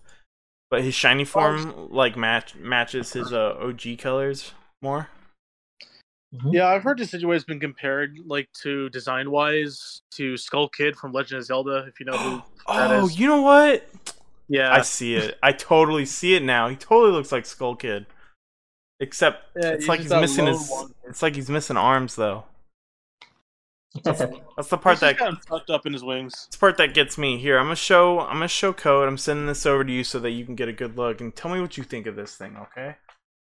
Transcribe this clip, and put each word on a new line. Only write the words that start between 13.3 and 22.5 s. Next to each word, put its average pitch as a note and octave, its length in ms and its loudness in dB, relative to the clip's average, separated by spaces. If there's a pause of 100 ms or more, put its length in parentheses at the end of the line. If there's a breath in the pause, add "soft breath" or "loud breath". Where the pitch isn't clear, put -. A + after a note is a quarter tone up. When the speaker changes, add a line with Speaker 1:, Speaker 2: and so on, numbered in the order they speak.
Speaker 1:
what? C#4+ 440 6 (600)
Speaker 3:
Yeah. C3+ 240 4
Speaker 1:
I C3+ 80 8
see A#2 340 -2
it. G#2+ 260 -2
I C#3 120 6
totally D#3 520 4
see F3 300 0
it E3 80 2
now. B2 240 2
He C3 80 -6
totally A3 380 6
looks D#3 180 -2
like B2 140 -2
Skull B2 300 -6
Kid. G#2+ 300 -8 (920 soft breath)
Except - 420 0 (140)
Speaker 3:
Yeah, E3+ 140 -2
Speaker 1:
it's D#3 140 -4
Speaker 3:
he's D3+ 40 -4
Speaker 1:
like E3 120 2
Speaker 3:
just E3+ 60 -6
Speaker 1:
he's D3+ 40 -8
Speaker 3:
that E3 120 4
Speaker 1:
missing D#3+ 240 2
Speaker 3:
low C#3 60 4
Speaker 1:
his, - 180 -4
Speaker 3:
one. C3+ 240 -8 (120)
Speaker 1:
it's B2+ 160 -10
like D#3 140 0
he's C3+ 140 -8
missing C#3+ 280 -2
arms, B2+ 380 2
though. G#2+ 280 -2 (1500)